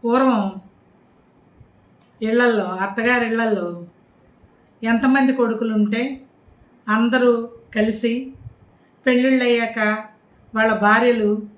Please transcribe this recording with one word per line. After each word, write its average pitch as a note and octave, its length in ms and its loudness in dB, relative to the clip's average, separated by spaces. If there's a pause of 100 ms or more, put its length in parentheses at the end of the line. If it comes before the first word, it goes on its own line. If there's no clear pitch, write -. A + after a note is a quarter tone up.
పూర్వం A#3 480 0 (1700)
ఇళ్లల్లో, A3+ 420 2
అత్తగారి G3+ 640 -2
ఇళ్లల్లో G3 600 -4 (960)
ఎంతమంది B3+ 500 2
కొడుకులుంటే A3+ 880 -2 (680)
అందరూ A#3 600 2 (260)
కలిసి A3+ 580 -2 (760)
పెళ్ళిళ్ళయ్యాక B3 720 2 (760)
వాళ్ళ A3 200 2
భార్యలు G#3+ 680 2 (160)